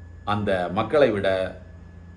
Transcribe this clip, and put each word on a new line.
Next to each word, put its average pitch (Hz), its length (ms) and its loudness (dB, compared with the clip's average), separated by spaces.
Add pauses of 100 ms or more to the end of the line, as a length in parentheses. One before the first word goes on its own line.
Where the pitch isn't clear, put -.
(240)
அந்த 104 260 0 (240)
மக்களை 123 360 6
விட 98 180 0 (880)